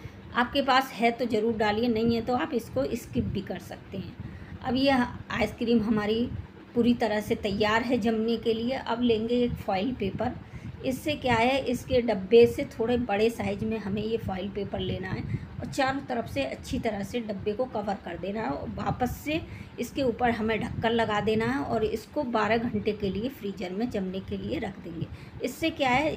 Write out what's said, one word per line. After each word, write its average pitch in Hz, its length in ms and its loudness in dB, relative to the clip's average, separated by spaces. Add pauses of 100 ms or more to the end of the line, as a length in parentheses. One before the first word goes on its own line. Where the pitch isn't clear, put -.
(340)
आपके 247 280 2
पास 262 300 4
है 233 180 4
तो 247 140 -2
ज़रूर 226 320 2
डालिए, 214 320 2
नहीं 233 260 2
है 226 80 0
तो 247 120 0
आप 311 200 0
इसको 240 420 -2
स्किप - 280 -4
भी 196 160 -2
कर 196 180 -6
सकते - 400 -12
हैं। - 180 -10 (480)
अब 254 120 0
यह 269 260 6 (280)
आइसक्रीम 226 520 2
हमारी 220 480 2 (440)
पूरी 240 200 6
तरह 214 260 2
से 214 140 -2
तैयार 214 480 2
है 247 160 2
जमने 226 380 2
के 226 180 0
लिए। 233 180 0
अब 240 300 -2
लेंगे 226 320 4
एक 240 180 4
foil 208 400 0
paper। 214 400 -2 (540)
इससे 269 280 0
क्या 254 200 2
है, 247 300 4
इसके 247 360 0
डब्बे 233 460 8
से 269 180 -2
थोड़े 240 320 0
बड़े 220 340 2
size 202 340 -4
में 220 140 -2
हमें 202 240 -2
ये 226 140 0
foil 196 320 -4
paper 196 300 -4
लेना 185 300 -4
है 185 140 -4 (380)
और - 60 -6
चारों 269 340 0
तरफ 240 280 -4
से 269 160 -2
अच्छी - 340 -6
तरह 208 240 -2
से 240 180 -4
डब्बे 208 320 -4
को 202 120 -2
cover 208 300 -4
कर 170 240 -8
देना 196 220 -4
है। 240 100 -2
और - 180 -6
वापस 202 480 -2
से 311 240 -2 (400)
इसके 247 220 -2
ऊपर 240 280 2
हमें 220 300 0
ढक्कन 233 280 -2
लगा 220 320 2
देना 220 240 2
है 254 140 0
और 226 260 0
इसको 226 380 -2
बारह 226 340 2
घंटे 220 360 0
के 208 180 -2
लिए 202 180 -2
freezer 196 420 -6
में 226 200 -2
जमने 190 300 -4
के 196 160 -6
लिए 202 220 -4
रख 220 200 -6
देंगे। 165 280 -8 (360)
इससे 320 280 -2
क्या 277 200 0
है, 285 260 2